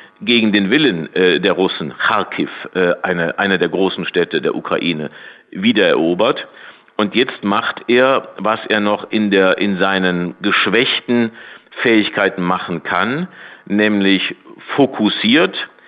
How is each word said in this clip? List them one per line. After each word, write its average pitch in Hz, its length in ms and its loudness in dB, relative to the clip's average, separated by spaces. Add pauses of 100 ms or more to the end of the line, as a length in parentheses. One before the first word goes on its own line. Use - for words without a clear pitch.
(220)
gegen 110 300 2
den 98 180 2
Willen, 117 460 0
äh, 87 240 4
der 92 140 2
Russen 87 400 -2 (120)
Charkiw, 98 440 -2 (240)
äh, 90 280 2
eine, 85 380 -2
eine 98 180 0
der 85 120 0
großen 90 360 -2
Städte - 360 -2
der - 140 -2
Ukraine, 80 540 -4 (420)
wiedererobert. 92 960 2 (500)
Und 104 180 0
jetzt - 300 -2
macht 104 420 -2
er, 127 500 2
was 107 300 -2
er 107 140 0
noch 104 280 -2
in 107 220 0
der, 95 260 4
in 98 200 -2
seinen 90 640 0
geschwächten 113 880 0 (500)
Fähigkeiten 104 600 2
machen 90 420 -4
kann, 117 460 -2 (360)
nämlich 101 680 0 (400)
fokussiert, 127 800 2 (320)